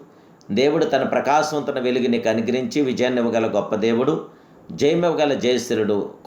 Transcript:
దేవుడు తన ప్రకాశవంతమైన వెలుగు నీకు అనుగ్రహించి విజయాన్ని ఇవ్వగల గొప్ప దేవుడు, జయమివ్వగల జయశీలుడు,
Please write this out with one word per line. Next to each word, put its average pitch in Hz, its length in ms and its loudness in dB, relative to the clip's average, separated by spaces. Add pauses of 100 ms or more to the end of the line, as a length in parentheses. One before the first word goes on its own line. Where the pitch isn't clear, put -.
(520)
దేవుడు 143 340 2
తన 135 180 0
ప్రకాశవంతమైన 139 800 0
వెలుగు 123 240 0
నీకు 117 220 0
అనుగ్రహించి 117 520 0
విజయాన్ని 127 400 0
ఇవ్వగల 113 340 0
గొప్ప 117 200 -2
దేవుడు, 117 500 0 (460)
జయమివ్వగల 151 640 0
జయశీలుడు, 107 800 0 (140)